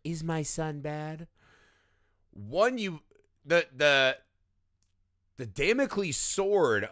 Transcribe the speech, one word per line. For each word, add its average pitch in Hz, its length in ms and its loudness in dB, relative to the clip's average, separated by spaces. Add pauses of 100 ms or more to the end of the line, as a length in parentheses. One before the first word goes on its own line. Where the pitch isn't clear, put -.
is 160 220 -6
my 160 180 -2
son 151 380 -6
bad? 151 480 -10 (1040)
One, 180 460 0
you, 185 220 -4 (460)
the, 165 280 2
the, 135 420 4 (1200)
the 127 100 -10
Damocles 196 680 0
sword 170 760 2